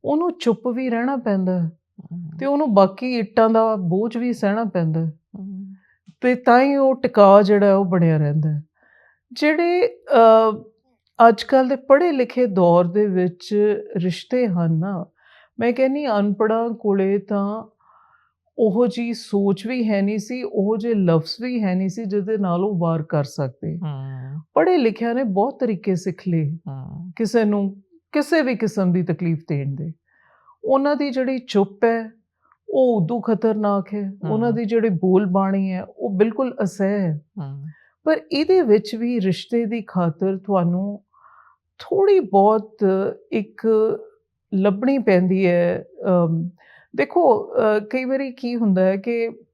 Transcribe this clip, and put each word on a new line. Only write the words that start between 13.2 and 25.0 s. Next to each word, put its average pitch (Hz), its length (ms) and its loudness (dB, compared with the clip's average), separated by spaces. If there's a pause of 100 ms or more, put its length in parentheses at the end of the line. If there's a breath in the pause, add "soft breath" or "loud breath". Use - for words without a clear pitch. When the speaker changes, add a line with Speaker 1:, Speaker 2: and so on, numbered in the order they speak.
Speaker 1:
ਰਿਸ਼ਤੇ 190 500 -2
ਹਨ 170 260 0
ਨਾ, 165 340 -4 (520 soft breath)
ਮੈਂ 240 140 0
ਕਹਿੰਦੀ 269 340 0
ਅਨਪੜ੍ਹਾਂ 214 640 0
ਕੋਲੇ 202 480 0
ਤਾਂ 202 480 -6 (920 soft breath)
ਉਹੋ 226 280 2
ਜਿਹੀ 240 280 -4
ਸੋਚ 196 520 -2
ਵੀ 240 220 -2
ਹੈ 202 140 0
ਨਹੀਂ 208 160 -2
ਸੀ, 247 240 -8
ਉਹੋ 208 340 -2
ਜਿਹੇ 226 180 -2
ਲਫ਼ਜ਼ 170 480 0
ਵੀ 247 200 -4
ਹੈ 185 120 -2
ਨਹੀਂ 190 140 -2
ਸੀ 208 160 -8
ਜਿਹਦੇ 202 320 -4
ਨਾਲ 185 280 -2
ਉਹ 202 140 -2
ਵਾਰ 165 240 -2
ਕਰ 151 220 -2
ਸਕਦੇ। 151 540 -8
Speaker 2:
ਹਮ। 135 600 -10 (140)
Speaker 1:
ਪੜ੍ਹੇ 349 240 2
ਲਿਖਿਆਂ 233 360 -2